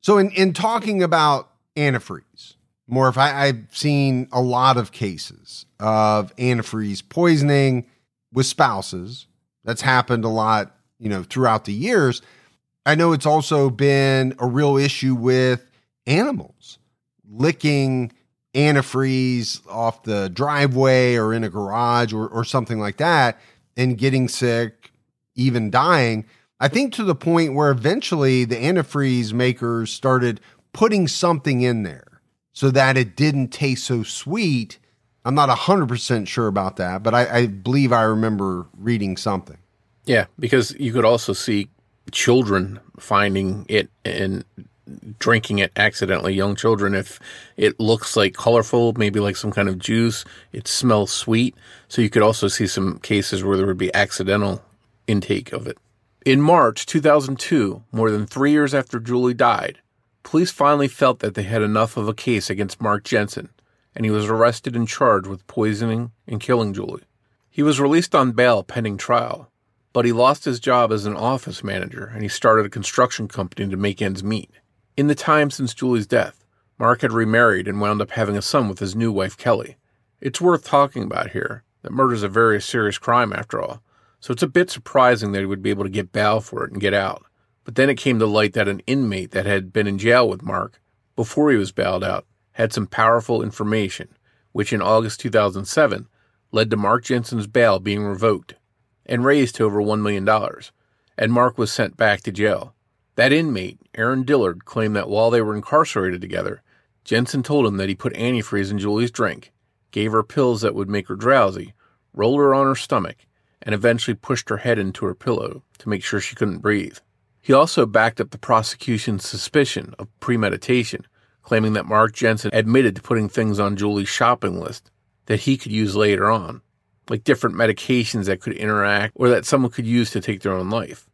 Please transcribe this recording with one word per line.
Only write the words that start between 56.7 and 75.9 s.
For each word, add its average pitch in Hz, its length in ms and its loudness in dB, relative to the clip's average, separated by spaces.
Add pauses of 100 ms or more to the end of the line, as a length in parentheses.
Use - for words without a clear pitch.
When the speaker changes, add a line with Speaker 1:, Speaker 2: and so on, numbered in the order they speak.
Speaker 2:
two 160 140 0
thousand 143 380 2
two, 110 540 -2
more 113 180 0
than 104 160 -2
three 139 240 0
years 147 240 2
after 135 240 -2
Julie 123 360 0
died, 117 440 0 (460)
police 170 260 0
finally 143 380 2
felt 131 320 0
that 101 140 -4
they 101 100 -4
had 110 180 -2
enough 107 340 0
of 107 120 -2
a 110 60 -4
case 113 360 -2
against 98 320 -6
Mark 104 220 -2
Jensen, - 460 -2 (440)
and 113 100 -4
he 110 60 0
was 104 160 0
arrested 113 480 0
and 117 140 -2
charged 104 400 2
with 95 180 -12
poisoning 113 640 -2 (160)
and 110 140 -8
killing 113 340 0
Julie. - 300 -10 (440)
He - 140 -4
was 147 180 2
released 156 340 2
on 131 180 4
bail 117 320 2
pending 110 320 -6
trial, 120 540 -4 (420)
but 117 120 0
he 120 80 2
lost 127 320 2
his 123 160 -4
job 123 320 2
as 104 140 -2
an 104 100 -4
office - 480 -4
manager, 98 480 -8
and 110 100 -10
he 101 60 -6
started 110 380 2
a 101 40 -10
construction 117 580 -2
company 98 420 -6
to 95 60 -6
make 101 260 -2
ends 95 200 -4
meet. 107 280 -6 (460)
In 143 100 2
the 147 80 2
time 151 360 0
since 127 220 -6
Julie's 120 340 -2